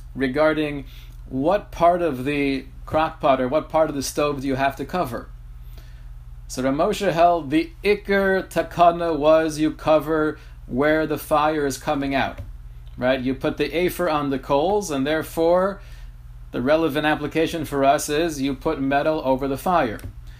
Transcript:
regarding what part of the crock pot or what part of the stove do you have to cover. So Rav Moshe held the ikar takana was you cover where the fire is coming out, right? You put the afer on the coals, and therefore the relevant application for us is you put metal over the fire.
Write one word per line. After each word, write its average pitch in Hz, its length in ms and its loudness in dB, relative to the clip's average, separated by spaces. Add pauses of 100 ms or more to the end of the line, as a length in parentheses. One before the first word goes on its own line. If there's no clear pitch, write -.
(140)
regarding 147 720 0 (440)
what 151 420 0
part 170 320 4
of 131 220 -2
the 139 420 -2 (180)
crock 156 360 -2
pot 135 200 4
or 127 80 0
what 151 200 0
part 156 200 2
of 147 60 -4
the 139 80 -4
stove 147 380 -2
do 135 80 -6
you 135 80 0
have 135 200 0
to 143 80 -6
cover. 135 460 -4 (1160)
So 127 160 -4
Rav 135 100 2
Moshe 190 380 0
held 170 380 4
the 165 200 2 (140)
ikar 196 640 2
takana 170 680 2
was 156 420 4
you 156 120 2
cover 156 680 2 (280)
where 151 400 2
the 147 100 -2
fire 151 480 0
is 135 140 -2
coming 139 360 -2
out, 120 260 -2 (580)
right? 127 220 2
You 127 140 0
put 147 220 -2
the 147 160 0
afer 175 380 0
on 147 200 0
the 135 80 0
coals, 170 520 0
and 135 160 -2
therefore 165 720 2 (680)
the 131 100 -6
relevant 151 460 2
application 151 580 0
for 139 180 -2
us 143 280 4
is 151 320 0
you 139 120 0
put 156 240 -2
metal 143 460 2
over 131 240 0
the 135 80 -2
fire. 135 420 0 (420)